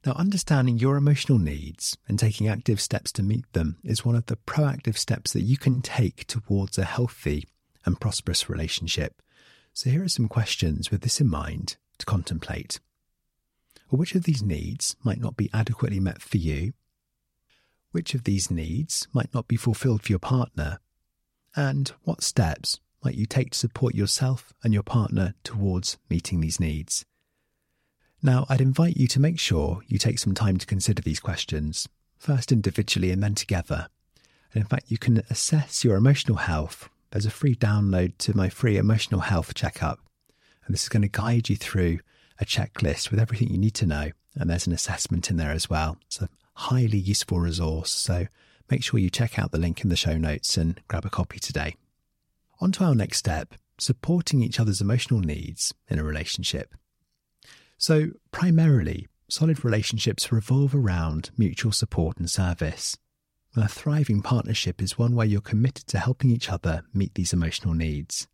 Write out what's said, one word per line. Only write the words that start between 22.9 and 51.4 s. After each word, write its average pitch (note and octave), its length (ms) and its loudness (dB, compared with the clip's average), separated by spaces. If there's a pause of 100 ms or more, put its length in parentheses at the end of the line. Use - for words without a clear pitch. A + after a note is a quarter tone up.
might C3 100 -2
you G#2+ 120 -2
take B2+ 260 -2
to - 60 -4
support - 360 -2
yourself A#2+ 580 -2 (120)
and A2 100 4
your G2+ 80 2
partner G2+ 520 0 (100)
towards F#2+ 520 -2 (140)
meeting E2+ 300 0
these D#2 180 -2
needs? D2+ 460 -4 (1200)
Now, C3 240 4
I'd C3+ 120 4
invite C#3 360 4
you C3 120 4
to C3 120 2
make E3 200 2
sure F2 480 0
you G#2 100 0
take - 220 0
some G2 120 0
time F#2+ 240 2
to - 100 -4
consider G2+ 360 0
these D#2 160 -2
questions, - 720 -4 (300)
first C3+ 340 0
individually G2 580 2
and F#2 100 2
then G2+ 140 0
together. - 540 -2 (680)
And A2 80 2
in G#2 60 -2
fact, - 240 -2
you A2+ 40 0
can A2+ 320 2
assess - 540 0
your A2 140 6
emotional A#2+ 400 4
health. D#2+ 520 -4 (220)
There's G#2 160 -2
a A2 40 0
free C3+ 260 0
download G2 640 2
to G#2+ 180 0
my F#2+ 120 2
free G#2+ 280 2
emotional G#2 460 2
health - 320 0
checkup. - 440 -4 (680)
And - 80 -4
this - 120 -2
is - 40 -8
gonna G#2 200 2
guide A2+ 400 0
you G#2 80 0
through E2+ 420 0 (400)
a G2+ 60 -4
checklist - 640 -2
with G#2+ 80 2
everything A2+ 320 0
you F2+ 80 0
need G#2+ 160 2
to G2+ 120 0
know. D2 260 -2 (240)
And E2+ 120 -2
there's E2+ 200 0
an F2 40 0
assessment - 560 -4
in F2+ 80 0
there D#2 140 0
as D#2 180 -4
well. D#2+ 380 -2
It's - 160 -8
a F#2 60 -4 (260)
highly A#2 440 0
useful F#2+ 420 0
resource, E2 500 -2
so F2+ 380 -2 (420)
make B2+ 140 0
sure A2+ 160 0
you F#2 100 2
check - 260 -2
out F#2+ 140 -2
the - 80 -2
link E2+ 240 0
in F#2+ 80 2
the E2+ 60 2
show D#2+ 200 0
notes D2+ 400 -2
and E2 300 0
grab - 180 -6
a G2 60 -6
copy - 300 -4